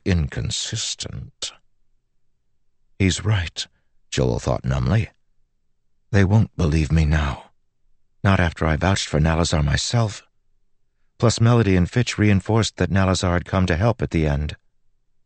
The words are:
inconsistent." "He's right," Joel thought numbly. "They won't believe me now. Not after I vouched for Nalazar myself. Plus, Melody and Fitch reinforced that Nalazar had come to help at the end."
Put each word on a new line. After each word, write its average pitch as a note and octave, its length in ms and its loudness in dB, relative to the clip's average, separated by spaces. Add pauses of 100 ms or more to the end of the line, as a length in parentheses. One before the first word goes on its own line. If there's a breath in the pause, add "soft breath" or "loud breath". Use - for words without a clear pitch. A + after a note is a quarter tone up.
inconsistent." - 1500 -6 (1500)
"He's F#2 260 0
right," F#2 440 -4 (420)
Joel B1+ 300 0
thought - 260 -4
numbly. C2+ 440 0 (1040)
"They G2 120 4
won't G2+ 320 2
believe D#2 360 0
me D#2+ 140 2
now. D2 460 -2 (720)
Not F#2+ 160 2
after E2+ 260 -2
I D#2 100 2
vouched F#2 320 -2
for D2 120 0
Nalazar D#2+ 440 0
myself. F#2+ 600 -2 (920)
Plus, - 240 2
Melody A#2 340 4
and F2 140 2
Fitch - 280 -2
reinforced G#2 600 2
that F2 140 0
Nalazar F#2 420 2
had F2 120 -2
come F#2 220 0
to F2 80 0
help G#2+ 260 0
at - 100 -4
the D#2+ 160 0
end." D2 280 -4 (720)